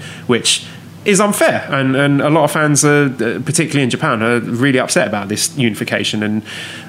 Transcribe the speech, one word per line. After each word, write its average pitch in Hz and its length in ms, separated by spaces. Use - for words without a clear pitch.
which - 380
is 202 160
unfair, 208 500
and, 131 260
and 143 260
a 147 100
lot 156 140
of 147 60
fans, 151 320
are, 147 220
uh, 113 400
particularly 143 380
in 120 80
Japan, 123 320
are 120 160
really 127 400
upset - 280
about 101 200
this - 280
unification. 110 680
And, 107 180